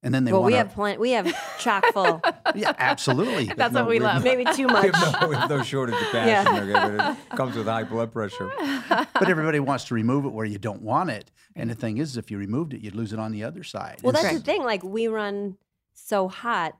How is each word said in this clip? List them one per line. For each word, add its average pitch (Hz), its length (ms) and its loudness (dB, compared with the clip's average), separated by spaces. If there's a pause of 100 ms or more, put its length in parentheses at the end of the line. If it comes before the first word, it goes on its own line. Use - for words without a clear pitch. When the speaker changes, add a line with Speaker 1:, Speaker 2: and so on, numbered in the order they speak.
Speaker 1:
And 123 120 0
then 131 100 4
they 123 80 2
Speaker 2:
Well, 190 120 6
we - 100 6
Speaker 1:
wanna 247 100 4
Speaker 2:
have 196 100 -6
plen-, 202 260 -2
we 240 120 2
have 247 220 2 (260)
chock 208 340 2
full. 175 340 2
Speaker 1:
<laughs> 330 40 2 (240)
Yeah, 208 240 0
absolutely. 147 680 2 (100)
Speaker 3:
That's 240 200 2
Speaker 4:
No, 262 60 4
Speaker 3:
what 233 80 0
we 233 100 4
Speaker 4:
we - 60 2
have 208 100 2
Speaker 3:
love. 220 80 2
Speaker 2:
Maybe 254 200 2 (120)
too 262 120 0
Speaker 4:
<laughs> - 0 -
we 240 60 6
have 196 180 6
Speaker 2:
much. 156 300 2
Speaker 4:
no, 175 60 2
we 151 80 0
have - 160 0
no 139 100 2
shortage 127 320 -2
of 120 80 0 (120)
Speaker 2:
Yeah. 208 300 4
Speaker 4:
passion, - 320 2
okay, 104 220 2
but 294 200 -2 (140)
it 247 60 -6
comes 127 180 -2
with 110 120 -2
high 113 160 0
blood 113 280 -2
pressure. 101 440 -6
Speaker 2:
<laughs> 277 340 -4
Speaker 1:
But 302 400 2
everybody 156 300 2
wants 135 260 -2
to - 80 -6
remove 123 320 2
it 139 40 -2
where 110 180 -4
you 104 100 -4
don't 98 240 -6
want 139 300 0
it. 104 180 -10 (260)
And 123 140 -6
the 117 60 -6
thing 110 240 -4
is, 139 180 -4
if 107 140 -10
you 101 80 -6
removed 127 340 -4
it, - 80 -12
you'd 104 140 -12
lose 110 180 -6
it 110 60 -8
on 110 120 -6
the 107 120 -8
other 165 200 -10
side. - 380 -10
Speaker 2:
Well, 247 80 2
Speaker 1:
And 262 60 2 (100)
Speaker 2:
that's 302 80 2
Speaker 1:
so 320 60 -2
Speaker 2:
the - 40 -14
thing. 311 200 0
Like, 208 200 -2
we 220 240 -2
run 202 500 -4 (360)
so 196 340 -2
hot. 190 520 -4